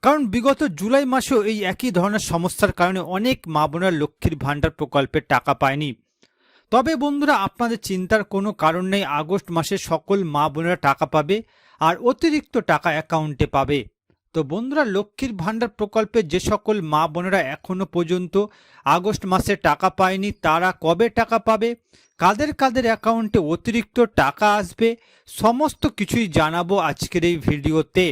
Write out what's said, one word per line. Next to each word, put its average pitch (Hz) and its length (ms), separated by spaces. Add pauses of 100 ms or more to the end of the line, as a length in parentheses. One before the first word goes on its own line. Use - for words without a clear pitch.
কারণ 294 240
বিগত 240 340 (160)
জুলাই 254 280
মাসেও 254 380
এই 214 200
একই 202 280
ধরনের 190 380
সমস্যার 175 440
কারণে 180 360
অনেক 214 280 (100)
মা 151 200
বোনেরা 175 320
লক্ষ্মীর 151 380
ভান্ডার 143 420
প্রকল্পের 147 500
টাকা 139 240
পায়নি। 139 360 (840)
তবে 254 240
বন্ধুরা, 285 400 (120)
আপনাদের 233 340
চিন্তার 190 400 (120)
কোনো 196 160 (140)
কারণ 165 300
নেই, 196 100 (160)
আগস্ট 170 320
মাসে 165 240 (140)
সকল 196 280 (140)
মা 147 180
বোনেরা 165 280 (100)
টাকা - 180
পাবে 156 320 (440)
আর 160 120 (140)
অতিরিক্ত 302 480 (160)
টাকা 156 200
অ্যাকাউন্টে 151 580
পাবে। 143 300 (560)
তো 160 80
বন্ধুরা, 240 440
লক্ষ্মীর 208 480
ভান্ডার 220 420
প্রকল্পে 214 460
যে 165 160
সকল 214 360 (160)
মা 151 160
বোনেরা 180 320 (160)
এখনো 185 300
পর্যন্ত 175 500 (500)
আগস্ট 180 400
মাসে 185 280 (140)
টাকা 151 220
পায়নি 190 400 (160)
তারা 170 240 (120)
কবে 170 280
টাকা 226 300
পাবে, 220 300 (500)
কাদের 226 340
কাদের 254 340
অ্যাকাউন্টে 226 520 (140)
অতিরিক্ত 214 440 (240)
টাকা 143 260 (120)
আসবে, 202 280 (420)
সমস্ত 240 540 (140)
কিছুই 220 300 (100)
জানাবো 170 380 (140)
আজকের 160 360
এই 175 120 (100)
ভিডিওতে। 156 640